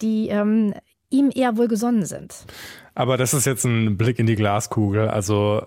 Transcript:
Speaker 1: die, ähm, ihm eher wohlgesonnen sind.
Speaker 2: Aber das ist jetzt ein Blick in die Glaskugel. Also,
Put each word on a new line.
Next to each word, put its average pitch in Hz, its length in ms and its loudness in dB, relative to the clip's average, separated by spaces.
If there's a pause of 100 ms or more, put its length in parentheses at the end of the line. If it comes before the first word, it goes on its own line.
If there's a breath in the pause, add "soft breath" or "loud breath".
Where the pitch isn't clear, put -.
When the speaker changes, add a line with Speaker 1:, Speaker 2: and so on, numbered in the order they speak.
Speaker 1:
die, 220 260 -2
ähm, 208 460 0 (360)
ihm 269 240 4
eher 247 220 0
wohlgesonnen 233 480 0
sind. - 400 -14 (500 loud breath)
Speaker 2:
Aber 123 220 0
das 123 160 0
ist 139 140 0
jetzt 131 180 -2
ein 113 320 2
Blick 113 220 0
in 113 80 2
die 113 80 4
Glaskugel. 104 720 0
Also, 104 580 0